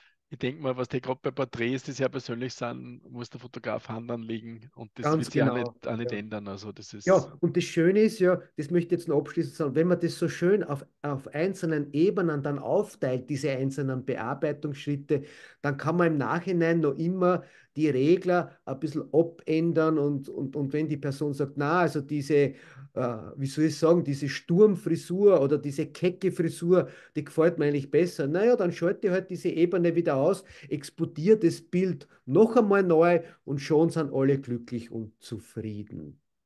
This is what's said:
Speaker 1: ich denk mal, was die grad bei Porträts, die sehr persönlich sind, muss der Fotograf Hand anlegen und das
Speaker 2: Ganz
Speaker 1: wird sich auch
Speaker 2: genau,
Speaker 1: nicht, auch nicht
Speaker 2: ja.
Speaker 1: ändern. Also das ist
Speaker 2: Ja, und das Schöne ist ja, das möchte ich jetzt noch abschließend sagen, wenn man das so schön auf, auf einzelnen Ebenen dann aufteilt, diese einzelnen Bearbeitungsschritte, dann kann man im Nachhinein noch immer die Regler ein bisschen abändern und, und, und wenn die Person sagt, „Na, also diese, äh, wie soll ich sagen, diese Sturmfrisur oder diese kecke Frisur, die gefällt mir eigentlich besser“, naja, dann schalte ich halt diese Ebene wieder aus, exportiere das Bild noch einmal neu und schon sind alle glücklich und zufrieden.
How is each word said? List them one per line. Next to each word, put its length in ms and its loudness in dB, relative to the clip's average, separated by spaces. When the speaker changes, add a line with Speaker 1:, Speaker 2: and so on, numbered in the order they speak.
Speaker 1:
ich 100 -16
denk 220 -6
mal, 160 -2
was 120 -4
die 120 -4
grad 220 -6
bei 80 -2
Porträts, 540 -4
die 80 -10
sehr 180 -2
persönlich 440 -8
sind, 560 -12
muss 200 -14
der 100 -18
Fotograf 480 -10
Hand 220 -10
anlegen 640 -10
und 200 -18
das 100 -10
Speaker 2:
Ganz 120 2
Speaker 1:
wird 160 -4
sich 100 2
auch 40 4
Speaker 2:
genau, 80 0
Speaker 1:
nicht, 340 -6
auch 80 -4
nicht 160 -4
Speaker 2:
ja. 60 -6
Speaker 1:
ändern. 280 -10
Also 260 -12
das 200 -18
ist 140 -10
Speaker 2:
Ja, 340 2
und 160 0
das 80 0
Schöne 360 2
ist 180 2
ja, 220 4
das 140 -8
möchte 240 0
ich 60 -4
jetzt 80 -10
noch 100 2
abschließend 360 -4
sagen, 200 -4
wenn 140 2
man 120 2
das 180 -4
so 100 0
schön 360 2
auf, 220 -6
auf 260 -6
einzelnen 640 -4
Ebenen 500 2
dann 160 -4
aufteilt, 720 -2
diese 200 -2
einzelnen 540 -4
Bearbeitungsschritte, 1200 -4
dann 140 -2
kann 200 -2
man 120 4
im 100 0
Nachhinein 600 0
noch 160 0
immer 480 0
die 140 2
Regler 760 2
ein 160 -8
bisschen 320 -6
abändern 840 2
und, 300 0
und, 280 -8
und 160 -4
wenn 160 -2
die 80 -4
Person 380 -4
sagt, 220 -4
„Na, 240 2
also 200 0
diese, 540 2
äh, 220 -2
wie 100 -4
soll 180 -2
ich 140 0
sagen, 260 6
diese 240 -4
Sturmfrisur 1120 4
oder 160 2
diese 300 -4
kecke 420 -2
Frisur, 580 2
die 80 -4
gefällt 340 2
mir 80 2
eigentlich 240 0
besser“, 380 2
naja, 280 4
dann 160 0
schalte 360 -2
ich 40 2
halt 160 -2
diese 200 -4
Ebene 480 2
wieder 200 2
aus, 280 0
exportiere 680 0
das 240 2
Bild 480 -2
noch 300 4
einmal 280 6
neu 380 6
und 140 -6
schon 320 4
sind 240 -4
alle 260 2
glücklich 520 -8
und 280 -12
zufrieden. 1000 -12